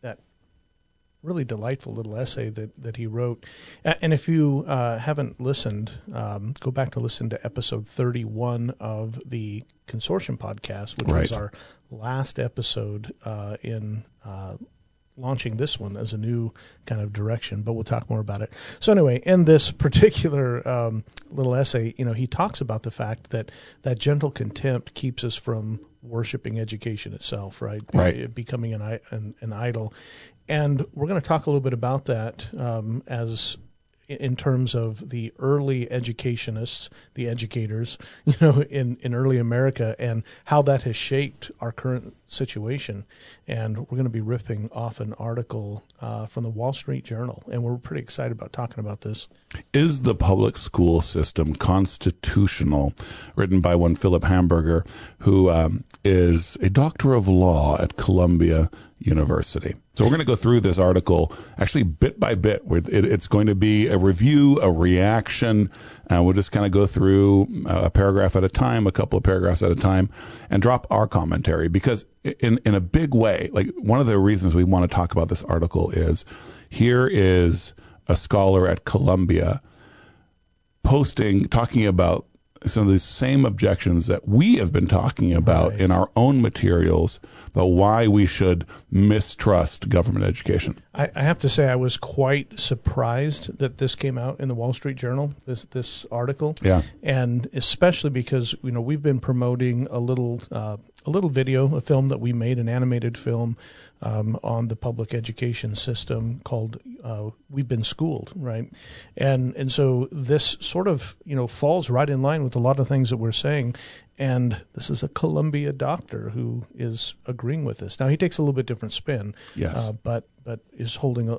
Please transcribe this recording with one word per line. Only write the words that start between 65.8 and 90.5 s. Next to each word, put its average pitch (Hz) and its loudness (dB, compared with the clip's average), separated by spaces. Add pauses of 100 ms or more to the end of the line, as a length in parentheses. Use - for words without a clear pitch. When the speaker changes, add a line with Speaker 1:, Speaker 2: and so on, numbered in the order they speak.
Speaker 2:
and 87 6
we'll 92 6
just 98 0
kinda 104 2
go 98 4
through, 98 6
uh, 87 0
a 85 2
paragraph 98 4
at 92 4
a 95 4
time, 120 2
a 95 2
couple - 0
of 98 2
paragraphs 92 2
at 92 4
a 85 4
time, 95 2 (400)
and 101 2
drop 123 2
our 107 2
commentary. 82 0
Because 101 0 (200)
i-, - -4
in, 117 4
in 107 4
a 98 2
big 143 0
way, 104 4
like, - 2 (100)
one 123 2
of 139 4
the 107 4
reasons 95 4
we 87 6
wanna 90 4
talk 87 -2
about 82 0
this 85 -4
article 85 0
is 82 0 (440)
here 123 4
is 90 4 (360)
a 90 4
scholar 95 4
at 87 -2
Columbia 90 2 (1200)
posting, 107 2
talking 117 2
about 90 2 (400)
some 104 2
of 98 6
the 95 6
same 135 2
objections 95 2
that 101 -2
we 160 6
have 95 0
been 87 2
talking 92 2
about 82 4
Speaker 1:
Right. 104 -4
Speaker 2:
in 92 4
our 90 4
own 131 4
materials 85 2 (280)
about 92 2
why 101 4
we 101 6
should 90 2 (260)
mistrust 101 2
government 95 2
education. - -2 (160)